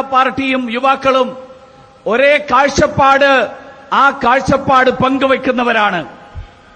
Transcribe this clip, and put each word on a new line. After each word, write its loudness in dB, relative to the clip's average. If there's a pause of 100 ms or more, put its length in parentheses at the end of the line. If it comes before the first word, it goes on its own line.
(140)
പാർട്ടിയും 0 (120)
യുവാക്കളും 0 (840)
ഒരേ 2 (180)
കാഴ്ചപ്പാട്, 2 (720)
ആ 4 (200)
കാഴ്ചപ്പാട് 2 (120)
പങ്കുവെക്കുന്നവരാണ്. -2 (760)